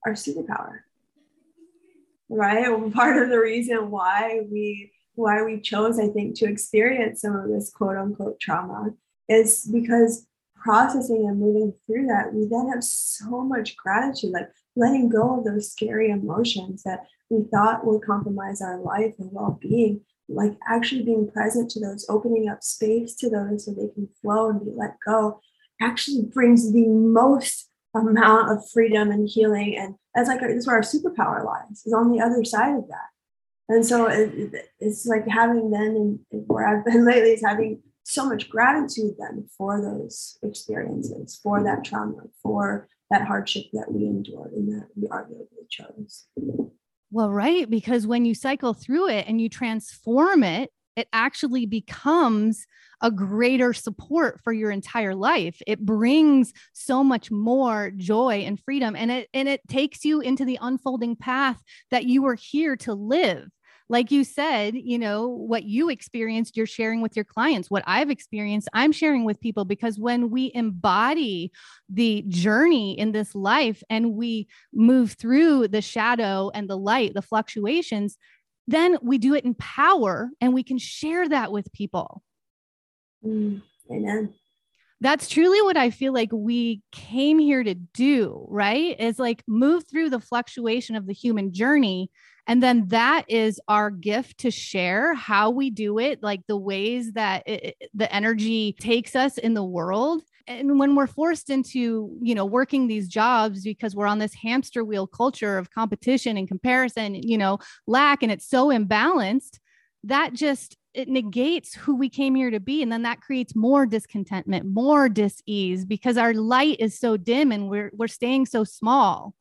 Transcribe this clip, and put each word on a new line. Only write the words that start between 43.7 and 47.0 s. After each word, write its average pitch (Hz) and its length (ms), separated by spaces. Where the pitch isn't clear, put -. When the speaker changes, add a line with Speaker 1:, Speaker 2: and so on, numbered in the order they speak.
Speaker 1:
that - 200
we 104 140
endured - 460
and - 200
that 208 220
we 208 140
arguably - 600
chose. - 580